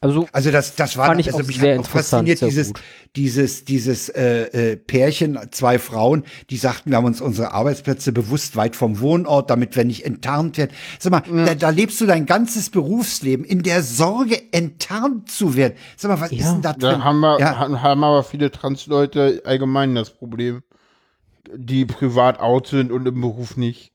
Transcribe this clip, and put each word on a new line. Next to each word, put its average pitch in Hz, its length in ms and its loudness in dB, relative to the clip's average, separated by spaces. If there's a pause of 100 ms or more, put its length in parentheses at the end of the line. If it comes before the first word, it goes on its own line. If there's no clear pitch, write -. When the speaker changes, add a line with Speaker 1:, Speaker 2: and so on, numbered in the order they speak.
Speaker 1:
Also 147 320 2
Speaker 2:
Also 139 180 0
das, 143 240 0
das 147 220 -2
war, 131 100 2
Speaker 1:
fand 165 140 4
ich 151 80 0
Speaker 2:
also 139 160 -2
Speaker 1:
auch - 20 -8
Speaker 2:
mich 127 140 -4
Speaker 1:
sehr 139 140 6
Speaker 2:
hat 127 60 0
auch 123 60 -6
Speaker 1:
interessant, 156 420 0
Speaker 2:
fasziniert, 165 120 2
Speaker 1:
sehr - 80 2
Speaker 2:
dieses, 139 240 0
Speaker 1:
gut. - 100 -14 (320)
Speaker 2:
dieses, 135 500 0
dieses, 127 440 -2
äh, 117 640 0
äh, 107 40 -4
Pärchen, 147 640 0 (140)
zwei 123 260 2
Frauen, 120 460 0 (260)
die 131 60 -8
sagten, 123 340 -2
wir 131 60 4
haben 117 80 4
uns 117 160 0
unsere 113 320 -4
Arbeitsplätze 135 580 -2
bewusst 120 460 -2
weit 113 180 0
vom 110 240 -2
Wohnort, 147 500 0
damit 120 280 0
wir 123 80 2
nicht 117 200 -4
enttarnt 147 540 -4
werden. 143 140 -2 (260)
Sag 185 140 0
mal, 165 100 2 (100)
Speaker 3:
Ja. 165 140 2
Speaker 2:
da, 165 80 2
da 156 160 2
lebst 202 300 0
du 226 60 2
dein 165 200 4
ganzes 220 440 0
Berufsleben 147 720 -2
in 180 180 0
der 175 220 2
Sorge, 196 680 0
enttarnt 208 800 -4
zu 170 240 0
werden. 131 200 2 (220)
Sag 208 140 -8
mal, 180 100 0
was 165 120 -6
Speaker 1:
Ja. 123 60 -8
Speaker 2:
ist 156 140 0
denn 170 100 0
da 156 100 -2
Speaker 3:
Da 131 220 0
Speaker 2:
drin? 127 100 -4
Speaker 3:
haben 147 160 2
wir, 151 180 4
Speaker 2:
Ja. 139 220 2
Speaker 3:
ha-, 139 200 -2
haben 143 220 2
aber 147 220 4
viele 147 260 -2
Trans-Leute 143 920 0
allgemein 135 500 0
das 117 160 -4
Problem, 120 540 -8 (920)
die 131 300 0
privat 123 560 2
out 131 260 2
sind 135 240 0
und 127 160 -2
im 123 140 -2
Beruf 120 360 -6
nicht. 120 380 -6